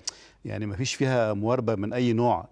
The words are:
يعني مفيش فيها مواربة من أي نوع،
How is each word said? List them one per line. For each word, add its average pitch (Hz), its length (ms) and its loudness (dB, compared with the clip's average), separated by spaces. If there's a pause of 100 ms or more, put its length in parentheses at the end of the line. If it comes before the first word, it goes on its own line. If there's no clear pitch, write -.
(460)
يعني 104 200 -6
مفيش 101 300 -4
فيها 123 380 2
مواربة 113 420 0
من 104 180 -4
أي 123 200 2
نوع، 110 380 2